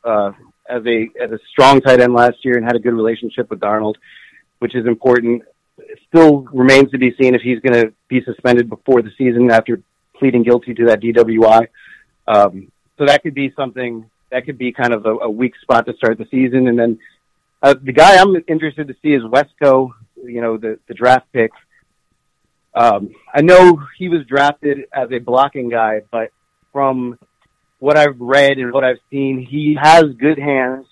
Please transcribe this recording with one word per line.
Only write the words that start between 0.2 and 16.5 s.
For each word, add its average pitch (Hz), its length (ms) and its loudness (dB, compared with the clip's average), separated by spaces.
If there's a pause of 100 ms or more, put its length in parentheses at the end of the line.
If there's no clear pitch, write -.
as 120 160 -8
a, 113 240 -2 (120)
as 113 100 -8
a 110 80 -12 (120)
strong 135 300 4
tight 127 180 4
end 123 140 2
last 120 320 0
year 123 100 0
and 117 80 -2
had 120 120 -4
a 117 40 -2
good 117 140 -4
relationship 113 560 -6
with 98 100 -12
Darnold, 107 360 -4 (640)
which 120 160 -8
is 117 100 -6
important. 120 580 0 (340)
It - 300 -20
still 151 360 4 (100)
remains 135 380 4
to 135 60 -8
be 127 220 -2
seen 127 160 2
if 113 60 -4
he's 120 180 -6
gonna 117 320 0 (160)
be 127 160 -4
suspended 120 460 -2
before 120 320 0
the 107 160 -12
season 123 340 0
after 113 300 0 (340)
pleading 123 280 0
guilty 120 320 -2
to 117 100 -2
that 110 160 2
D 117 100 -4
W 113 340 2
I. 113 220 4 (600)
Um, 101 440 0 (260)
so 143 80 -4
that 143 180 0
could 151 100 -10
be 135 220 -6
something, 120 540 -10 (220)
that 127 140 -6
could 139 120 -14
be 123 140 -6
kind 120 220 -4
of 110 120 -6
a, 110 120 -2
a 117 120 -8
weak 120 320 -6
spot 117 260 0
to 120 80 -12
start 110 220 -2
the 110 140 -14
season. 131 360 -2